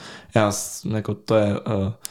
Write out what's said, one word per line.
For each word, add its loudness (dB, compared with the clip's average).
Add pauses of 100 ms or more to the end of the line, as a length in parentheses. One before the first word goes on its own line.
(340)
Já 4
s-, -8 (100)
jako -2
to 0
je, 4
eh, 0 (180)